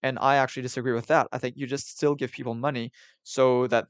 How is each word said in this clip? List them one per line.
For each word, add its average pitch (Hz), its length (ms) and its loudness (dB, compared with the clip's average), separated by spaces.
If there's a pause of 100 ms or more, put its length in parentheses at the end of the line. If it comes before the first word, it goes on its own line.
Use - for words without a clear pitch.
And 131 160 -2
I 135 180 4
actually 131 240 0
disagree 127 320 -4
with 117 140 -2
that. 151 260 4
I 123 60 -6
think 123 180 -6
you 139 100 -6
just 131 220 -6
still 147 260 0
give 135 180 -4
people 120 220 -8
money 120 360 -4 (320)
so 127 460 4
that, 110 220 2